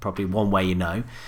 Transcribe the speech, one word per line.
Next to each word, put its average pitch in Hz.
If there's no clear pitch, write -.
probably 101
one 101
way 95
you 92
know, 90